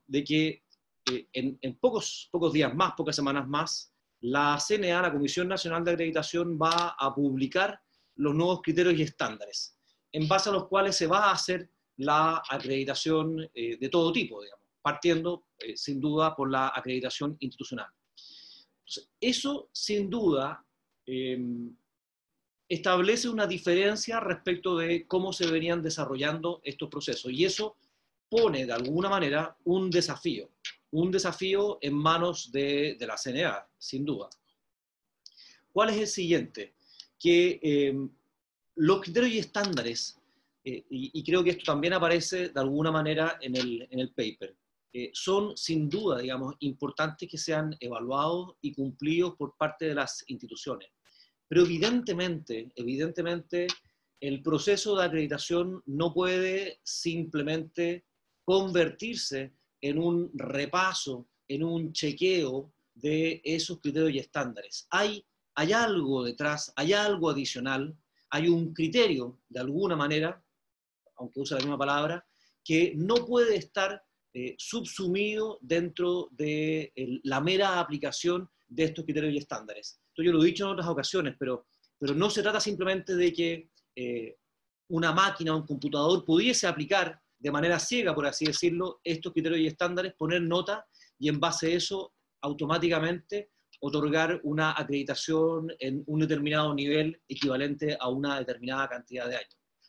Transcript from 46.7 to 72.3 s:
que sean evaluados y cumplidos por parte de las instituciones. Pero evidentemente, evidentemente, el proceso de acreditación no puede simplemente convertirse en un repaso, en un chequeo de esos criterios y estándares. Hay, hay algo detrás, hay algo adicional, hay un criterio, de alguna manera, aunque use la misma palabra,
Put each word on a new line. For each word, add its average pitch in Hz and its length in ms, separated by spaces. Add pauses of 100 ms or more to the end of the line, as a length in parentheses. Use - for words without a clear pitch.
que - 80
sean 156 420
evaluados 139 840
y 147 120
cumplidos 156 640
por 139 220
parte 156 300
de 151 80
las 139 340
instituciones. 120 600 (580)
Pero 170 160
evidentemente, 170 1120
evidentemente, 165 920 (540)
el 139 220
proceso 196 540
de 185 80
acreditación 170 840
no 151 280
puede 185 680
simplemente 165 1200 (380)
convertirse 180 1080 (300)
en 143 160
un 175 360
repaso, 139 920 (180)
en 139 160
un 165 300
chequeo 147 800 (220)
de 156 500
esos 160 360
criterios 151 320
y 135 60
estándares. - 720
Hay, 208 340 (300)
hay 156 180
algo 175 520
detrás, 147 520
hay 156 180
algo 202 340
adicional, 135 640 (360)
hay 156 180
un 170 240
criterio, 160 640 (100)
de 123 120
alguna 165 340
manera, 156 480 (720)
aunque 123 240
use 139 140
la 131 60
misma 143 160
palabra, 147 500 (380)